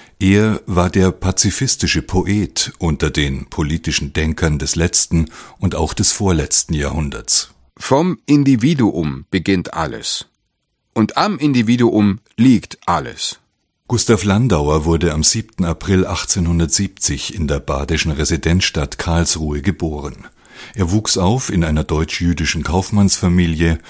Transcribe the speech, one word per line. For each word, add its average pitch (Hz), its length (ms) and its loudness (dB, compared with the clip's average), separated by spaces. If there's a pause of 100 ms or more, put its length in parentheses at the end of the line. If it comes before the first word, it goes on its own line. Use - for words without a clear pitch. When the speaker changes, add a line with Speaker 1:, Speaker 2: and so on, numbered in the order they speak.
(220)
Speaker 1:
Er 101 440 4
war 90 240 0
der 92 240 4
pazifistische - 880 -2
Poet 92 760 -2
unter 78 320 0
den 69 360 -2
politischen 78 680 -4
Denkern 78 480 0
des 76 160 -4
letzten 82 540 0 (300)
und 92 160 -2
auch 78 180 -2
des - 180 0
vorletzten 87 600 0
Jahrhunderts. 73 800 -2 (260)
Speaker 2:
Vom 160 480 0
Individuum 120 1080 2
beginnt 92 420 0
alles. - 520 -6 (680)
Und 110 220 0
am 180 240 -2
Individuum 117 800 2 (160)
liegt 120 500 2
alles. 69 540 -6 (480)
Speaker 1:
Gustav 113 380 2
Landauer 87 580 2
wurde 82 300 2
am 78 100 -2
siebten - 400 -2
April 92 420 0
achtzehnhundertsiebzig 85 1300 -2
in 80 140 -4
der 71 140 -2
badischen 76 500 -2
Residenzstadt 82 840 -2
Karlsruhe 78 640 -2
geboren. 73 640 -6 (480)
Er 87 160 -2
wuchs 107 260 0
auf 101 320 0
in 85 140 0
einer 78 220 0
deutsch-jüdischen 80 800 -2
Kaufmannsfamilie, 87 1160 2 (100)